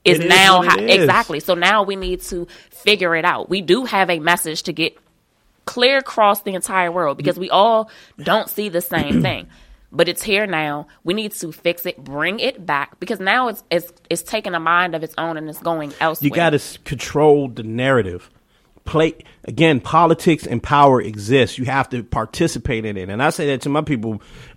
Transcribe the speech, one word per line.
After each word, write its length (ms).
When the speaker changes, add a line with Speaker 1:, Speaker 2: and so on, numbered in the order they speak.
Speaker 1:
is 160
Speaker 2:
It 60
is 60
Speaker 1:
now 300
Speaker 2:
what 80
it 20
Speaker 1:
ha-, 240
Speaker 2:
is. 80
Speaker 1:
exactly. 380
So 120
now 300
we 120
need 280
to 240
figure 440
it 120
out. 240
We 100
do 240
have 240
a 100
message 440
to 100
get 240
clear 340
across 440
the 120
entire 360
world 280
because 200
we 120
all 400
don't 300
see 220
the 100
same 420
Speaker 2:
<clears throat> 40
Speaker 1:
thing. 200
But 160
it's 140
here 240
now. 400
We 100
need 180
to 200
fix 340
it, 160
bring 380
it 260
back, 320
because 220
now 280
it's, 220
it's, 220
it's 120
taking 320
a 60
mind 340
of 80
its 140
own 200
and 120
it's 120
going 400
elsewhere. 260
Speaker 2:
You 80
gotta 220
s-, 220
control 680
the 140
narrative. 680
Play, 320
again, 360
politics 680
and 160
power 400
exists. 560
You 60
have 260
to 140
participate 800
in 120
it. 120
And 120
I 100
say 180
that 140
to 60
my 140
people 400